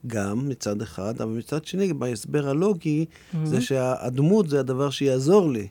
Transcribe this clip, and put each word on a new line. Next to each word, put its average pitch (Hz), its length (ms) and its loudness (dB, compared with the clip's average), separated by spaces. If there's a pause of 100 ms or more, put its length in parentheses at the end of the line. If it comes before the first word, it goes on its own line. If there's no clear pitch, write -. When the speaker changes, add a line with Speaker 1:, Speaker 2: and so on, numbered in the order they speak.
Speaker 1:
גם 110 420 -4
מצד 107 340 -4
אחד, 107 380 -6
אבל 110 120 -4
מצד 131 320 -6
שני, 185 280 -2
בהסבר 139 560 -4
הלוגי, 160 560 0 (280)
Speaker 2:
מהמם. 156 140 -2
Speaker 1:
זה 156 140 0
שהדמות 139 880 2
זה 143 120 2
הדבר 135 300 0
שיעזור 139 600 4
לי. 107 200 -4